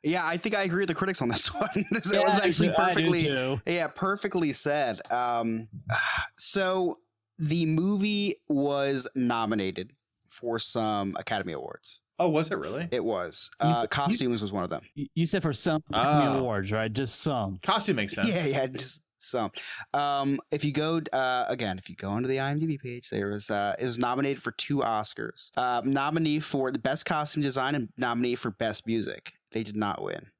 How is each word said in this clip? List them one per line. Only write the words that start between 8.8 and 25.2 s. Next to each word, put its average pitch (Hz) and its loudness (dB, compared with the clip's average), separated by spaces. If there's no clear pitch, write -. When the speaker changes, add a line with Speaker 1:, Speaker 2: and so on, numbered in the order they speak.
Speaker 1:
nominated 113 0
for 117 -6
some 104 0
Academy 92 -4
Awards. - -12
Speaker 3:
Oh, 175 4
was 156 2
it 202 -4
really? 113 -6
Speaker 1:
It 117 0
was. 92 -2
Speaker 2:
You - 6
Speaker 1:
Uh, 117 4
Speaker 2:
you 110 -2
Speaker 1:
costumes 139 2
was 101 -4
one 98 0
of 87 -4
them. 73 -6
Speaker 2:
you, 143 -6
you 165 4
said 180 2
for 156 0
some 156 0
Academy 135 4
Speaker 3:
Oh. 135 2
Speaker 2:
Awards, 104 0
right? 110 0
Just 123 -2
some. 104 0
Speaker 3:
Costume 202 2
makes 101 -2
sense. 107 2
Speaker 1:
Yeah, 175 2
yeah, 139 2
just 131 -8
some. 113 -2
Um, 139 0
if 147 -2
you 147 2
go, 156 2
uh, 127 2
again, 113 -2
if - -16
you 87 -14
go 98 -4
onto 117 0
the 131 0
I 135 -2
M 147 0
D 160 -2
B 156 -4
page, 123 -12
there 101 -2
was, 104 -2
uh, 101 0
it 123 -2
was 120 -2
nominated 135 0
for 117 -4
two - -4
Oscars. 113 -4